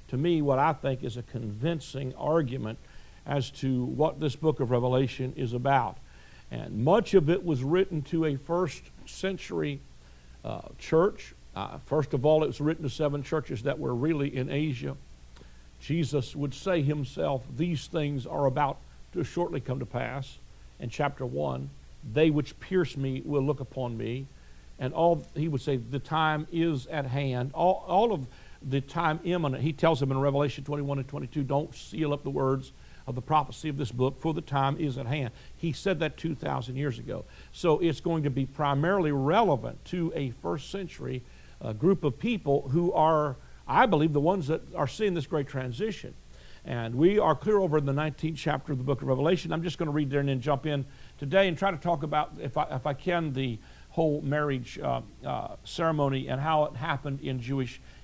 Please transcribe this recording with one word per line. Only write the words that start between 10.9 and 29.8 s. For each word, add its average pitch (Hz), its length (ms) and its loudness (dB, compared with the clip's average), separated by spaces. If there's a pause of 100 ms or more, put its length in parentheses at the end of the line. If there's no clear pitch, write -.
Uh, - 220 -8 (100)
first 143 260 0
of 135 120 2
all, 156 180 6
it 147 40 2
was 127 140 -6
written 160 220 0
to 139 60 -2
seven 143 340 -2
churches 139 400 -4
that 139 140 -2
were 135 160 -2
really 143 400 0
in 135 160 -2
Asia. 139 460 -2 (840)
Jesus 147 540 -2
would 143 180 -4
say 180 280 0
himself, 143 640 0 (140)
"These 165 300 -2
things 147 400 -2
are 151 180 0
about 139 320 2 (360)
to 180 100 0
shortly 170 360 -2
come 131 200 -4
to 127 60 -6
pass." 123 520 -6 (420)
In 123 100 -6
chapter 139 360 -2
one, 139 460 -2 (420)
"They 156 160 8
which 147 300 2
pierce 180 360 0
me 131 300 -2
will 143 160 2
look 139 180 2
upon 123 380 -6
me." 120 300 -4 (500)
And 131 160 -2
all, 165 400 4
he 151 140 0
would 143 120 0
say, 139 180 0
"The 120 220 -6
time 156 520 0
is 165 340 0
at 143 220 -4
hand." 131 480 -2
All, 180 320 2
all 208 260 2
of 135 140 -4 (340)
the 139 180 0
time 165 440 0
imminent. 147 400 0
He 160 100 0
tells 156 260 4